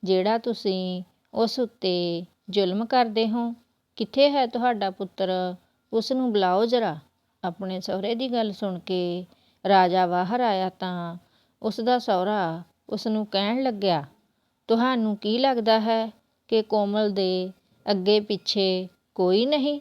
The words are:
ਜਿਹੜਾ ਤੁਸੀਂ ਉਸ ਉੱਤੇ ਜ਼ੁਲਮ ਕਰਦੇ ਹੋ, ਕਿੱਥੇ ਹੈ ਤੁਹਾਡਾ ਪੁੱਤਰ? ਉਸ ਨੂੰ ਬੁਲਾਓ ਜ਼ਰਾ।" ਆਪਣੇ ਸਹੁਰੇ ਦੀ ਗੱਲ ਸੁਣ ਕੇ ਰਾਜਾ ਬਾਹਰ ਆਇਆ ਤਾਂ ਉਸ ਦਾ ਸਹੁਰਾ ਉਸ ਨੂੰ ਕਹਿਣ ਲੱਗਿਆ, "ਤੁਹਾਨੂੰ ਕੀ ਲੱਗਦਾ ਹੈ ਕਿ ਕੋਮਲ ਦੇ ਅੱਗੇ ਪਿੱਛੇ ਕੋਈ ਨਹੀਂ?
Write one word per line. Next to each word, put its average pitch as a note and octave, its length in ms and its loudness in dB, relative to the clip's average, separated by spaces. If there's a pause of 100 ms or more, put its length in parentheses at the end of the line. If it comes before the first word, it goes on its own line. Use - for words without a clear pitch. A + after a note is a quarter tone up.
ਜਿਹੜਾ F#3+ 360 2
ਤੁਸੀਂ F#3 600 -4 (320)
ਉਸ A3+ 260 -2
ਉੱਤੇ F3 640 -2 (260)
ਜ਼ੁਲਮ G3 340 0
ਕਰਦੇ A3+ 440 0
ਹੋ, A#3 220 -2 (460)
ਕਿੱਥੇ C4 340 2
ਹੈ C#4 160 2
ਤੁਹਾਡਾ A#3 440 -2
ਪੁੱਤਰ? F#3+ 380 -6 (600)
ਉਸ A3 200 -2
ਨੂੰ B3+ 200 0
ਬੁਲਾਓ G3 340 2
ਜ਼ਰਾ।" A3+ 320 0 (460)
ਆਪਣੇ F#3 360 -6
ਸਹੁਰੇ G3 360 -4
ਦੀ B3+ 140 -4
ਗੱਲ A3+ 240 -2
ਸੁਣ F#3 320 -6
ਕੇ F3+ 400 -2 (400)
ਰਾਜਾ F#3 420 6
ਬਾਹਰ F3+ 340 0
ਆਇਆ F#3+ 360 0
ਤਾਂ F3 400 -8 (440)
ਉਸ A3 200 -4
ਦਾ B3 180 2
ਸਹੁਰਾ F#3 640 -2 (260)
ਉਸ A3 180 -6
ਨੂੰ G#3+ 200 -2
ਕਹਿਣ G#3 360 -2
ਲੱਗਿਆ, G3 400 0 (680)
"ਤੁਹਾਨੂੰ A3+ 480 2
ਕੀ G#3+ 200 -2
ਲੱਗਦਾ A#3 420 4
ਹੈ A3+ 260 0 (440)
ਕਿ A3 160 4
ਕੋਮਲ G#3 460 0
ਦੇ F#3 380 0 (360)
ਅੱਗੇ G3+ 360 4
ਪਿੱਛੇ F#3+ 680 -2 (280)
ਕੋਈ F#3 300 4
ਨਹੀਂ? D4 360 0